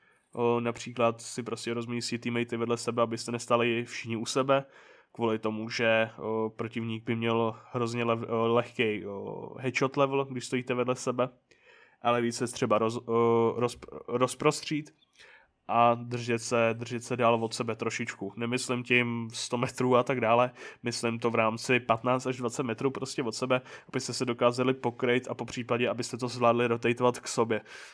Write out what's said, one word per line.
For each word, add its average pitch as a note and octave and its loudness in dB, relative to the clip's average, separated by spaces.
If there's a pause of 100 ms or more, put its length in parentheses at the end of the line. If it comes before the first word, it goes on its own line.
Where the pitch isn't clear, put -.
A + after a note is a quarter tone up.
(320)
O, A#2+ 2
například A#2 0
si - -8
prostě A2+ -6
rozmístit A#2 -4
teammatey A#2+ -2
vedle A#2 0
sebe, A#2 -2
abyste A2+ -2
nestáli A#2+ 2
všichni A#2 -8
u A2+ -6
sebe, C3+ 2 (480)
kvůli A2+ 0
tomu, A2 -4
že, A2+ 4
o, A2 -2
protivník A2+ -6
by A#2+ 0
měl A2+ 0 (160)
hrozně A#2+ -2
lev-, A#2 0
o, A2+ 2
lehkej, A2+ 0
o, G2+ -10
headshot B2+ -2
level, C#3 2
když B2+ -8
stojíte B2+ -2
vedle B2 0
sebe, B2 0 (760)
ale A#2+ 2
víc A#2 0
se B2 -2
třeba A2 2
roz-, A2+ 0
o, A#2 4
roz-, - -6
rozprostřít C#3+ 0 (760)
a A#2+ 6
držet A#2+ -2
se, A2+ 2
držet A#2 -6
se B2+ -4
dál A#2 4
od A2 -6
sebe A2+ -4
trošičku. A2+ -6
Nemyslím B2 -2
tím A#2+ 2
sto - -4
metrů B2+ 2
a A#2+ 8
tak B2+ 0
dále, A#2 4 (320)
myslím A#2 -2
to A#2 0
v A2+ 0
rámci A2+ 2
patnáct B2 2
až B2+ -2
dvacet B2 -4
metrů C3 0
prostě C3 -6
od A2+ -2
sebe, B2+ 0 (280)
abyste B2+ -4
se B2+ -2
dokázali B2+ 2
pokryt B2 0
a A#2+ -6
popřípadě, A#2+ -2
abyste A2+ -4
to B2 -4
zvládli A#2+ 4
rotatovat A#2+ 2
k - -12
sobě. A2+ 0 (320)